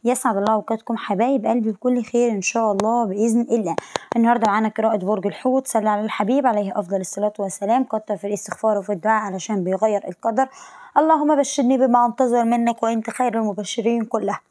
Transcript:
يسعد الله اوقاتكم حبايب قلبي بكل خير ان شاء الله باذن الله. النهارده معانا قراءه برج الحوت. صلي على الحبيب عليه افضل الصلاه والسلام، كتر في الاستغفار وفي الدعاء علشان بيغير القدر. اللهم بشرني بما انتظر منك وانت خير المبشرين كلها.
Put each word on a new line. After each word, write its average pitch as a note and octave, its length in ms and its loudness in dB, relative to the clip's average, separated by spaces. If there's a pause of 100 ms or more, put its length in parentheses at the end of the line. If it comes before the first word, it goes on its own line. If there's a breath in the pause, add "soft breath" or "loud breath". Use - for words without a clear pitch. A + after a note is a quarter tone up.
يسعد A#3+ 320 0
الله G#3 160 2
اوقاتكم A3 440 -2
حبايب A3 500 0
قلبي A3 260 0
بكل B3 300 0
خير A#3+ 280 0
ان G3+ 120 -2
شاء A3+ 300 0
الله A3 320 2
باذن A3 460 0
الله. F#3+ 260 0 (400 loud breath)
النهارده A#3 300 4
معانا G#3+ 220 2
قراءه A3 280 0
برج G3 300 -2
الحوت. C4 400 -2
صلي G#3+ 220 0
على G#3 160 0
الحبيب A#3+ 420 0
عليه G#3 300 0
افضل F#3+ 240 -4
الصلاه G#3 380 -4
والسلام، G#3 460 -2
كتر G#3+ 320 -6
في G3+ 100 -10
الاستغفار G#3 520 -2
وفي G3 140 -4
الدعاء G#3+ 300 0
علشان F#3+ 420 -4
بيغير G3 440 0
القدر. A3+ 400 -2 (480 loud breath)
اللهم D4+ 400 4
بشرني C4 420 2
بما A#3+ 280 4
انتظر A#3+ 380 2
منك A#3 380 0
وانت A3+ 280 -2
خير A3+ 280 -2
المبشرين G#3+ 680 -2
كلها. G#3 360 -4 (100)